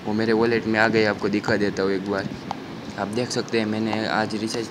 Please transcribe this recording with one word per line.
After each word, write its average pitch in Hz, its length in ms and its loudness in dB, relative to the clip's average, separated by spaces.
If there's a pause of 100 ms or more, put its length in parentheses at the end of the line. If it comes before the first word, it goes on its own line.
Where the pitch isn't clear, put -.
वो 104 100 -2
मेरे 113 180 2
वॉलेट 113 340 4
में 110 140 2
आ 113 80 6
गए, 110 160 4
आपको 104 240 0
दिखा 104 280 2
देता 98 260 0
हूँ 98 100 2
एक 98 180 -2
बार। 98 180 -2 (720)
आप 101 100 -2
देख 117 220 -4
सकते 117 280 -2
हैं 107 80 0
मैंने 110 420 -2
आज 101 280 0
रिचार्ज 110 340 -4